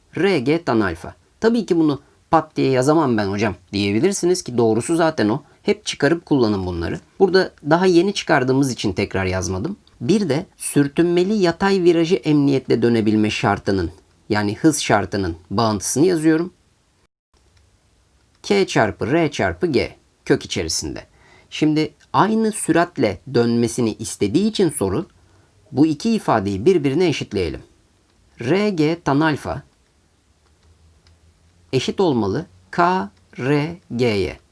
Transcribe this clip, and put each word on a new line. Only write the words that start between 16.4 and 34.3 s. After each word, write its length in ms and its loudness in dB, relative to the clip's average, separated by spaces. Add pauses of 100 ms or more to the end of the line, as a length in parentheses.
K 240 0
çarpı 440 -2
R 200 0
çarpı 360 -2
G 280 -2 (300)
kök 200 0
içerisinde. 580 -6 (460)
Şimdi 440 0 (200)
aynı 380 2
süratle 720 0 (120)
dönmesini 640 0
istediği 500 -2
için 200 0
soru, 380 -4 (640)
bu 140 2
iki 260 -2
ifadeyi 540 -2
birbirine 420 2
eşitleyelim. 540 -4 (800)
R 280 0
G 360 0
tan 140 2
alfa 440 -4 (2000)
eşit 260 -2
olmalı 460 0 (260)
K 380 0 (300)
R 380 -2 (180)
G'ye. 440 -2 (120)